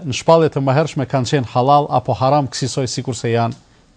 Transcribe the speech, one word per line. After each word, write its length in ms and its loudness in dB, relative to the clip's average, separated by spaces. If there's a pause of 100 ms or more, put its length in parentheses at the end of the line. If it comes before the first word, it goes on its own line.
në 100 -4
shpalljet 420 2
e 60 -2
mëhershme 460 0
kanë 220 -2
qenë 240 0
halal 340 2
apo 260 -2
haram 320 2
kësaj 400 -4
sikurse 460 -6
janë 240 0 (400)